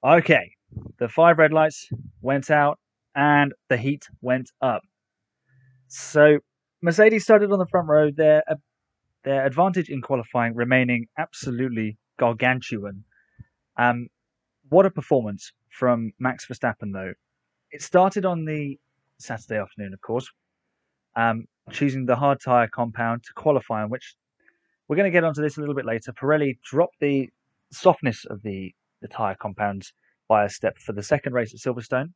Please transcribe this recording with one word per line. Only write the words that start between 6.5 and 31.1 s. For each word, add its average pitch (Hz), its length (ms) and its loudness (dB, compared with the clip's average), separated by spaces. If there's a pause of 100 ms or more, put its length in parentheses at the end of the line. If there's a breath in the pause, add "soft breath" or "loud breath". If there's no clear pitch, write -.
Mercedes 214 440 4
started 208 260 6
on 196 80 2
the 185 80 -2
front 170 220 -2
row. 151 240 4
Their, 151 360 4
uh, 160 60 0 (720)
their 135 200 0
advantage 170 440 0
in 135 140 -8
qualifying 117 520 -2
remaining 123 520 0 (120)
absolutely 120 800 -6 (220)
gargantuan. 117 840 -2 (760 soft breath)
Um, 120 300 0 (600)
what 180 180 6
a 190 40 0
performance 120 600 -2 (200)
from 117 500 -2
Max 127 260 -6
Verstappen, 113 460 -8
though. 95 220 -10 (580)
It 147 100 -16
started 185 420 0
on 170 200 -4
the 147 340 -8 (400)
Saturday 113 400 -10
afternoon, 98 340 -10
of 98 100 -20
course, 120 280 -6 (840)
um, 113 300 -2 (260)
choosing 135 340 -4
the 123 80 2
hard 135 300 0
tyre 120 280 2
compound 117 520 -4
to - 100 -20
qualify 120 480 -2
on, 107 80 -6
which - 240 -12 (720)
we're 147 100 -2
gonna 196 140 2
get 170 140 4
onto 151 180 -2
this 147 140 -4
a 156 40 -10
little 147 140 -6
bit 135 100 -6
later. 113 280 -6
Pirelli 143 500 0
dropped 165 380 -2
the 139 280 -2 (440)
softness - 580 0
of 104 120 -14
the, 95 300 -10 (300)
the 98 60 -16
tyre 98 320 -6
compounds 101 520 -8 (360)
by 107 160 4
a 98 40 -2
step - 300 -6
for - 140 -14
the 101 100 -8
second - 320 -4